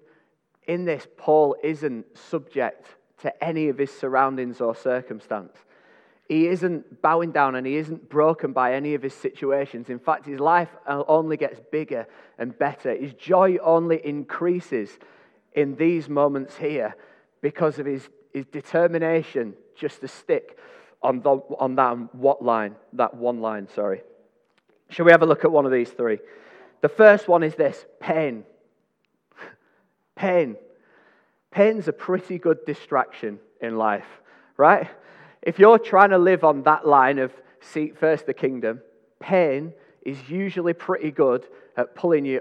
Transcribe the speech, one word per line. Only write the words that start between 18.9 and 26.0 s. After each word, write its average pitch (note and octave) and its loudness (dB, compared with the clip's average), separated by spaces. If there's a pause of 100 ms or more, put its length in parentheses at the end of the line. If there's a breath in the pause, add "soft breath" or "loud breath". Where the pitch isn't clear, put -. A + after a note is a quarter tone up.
just - -10
to C3 -14
stick - -6 (460 soft breath)
on B2+ -2
the, C#3+ 2 (300)
on C3 -2
that B2 -2
what C3+ 0
line, A2 -2 (180)
that A#2+ -2
one A#2+ -4
line, G#2+ -6
sorry. G2+ -6 (880)
Shall E3+ -4
we E3+ 10
have E3 8
a - 4
look D#3+ 2
at D#3+ 4
one D3 2
of C3 0
these A#2+ 0
three? A2+ -4 (640 soft breath)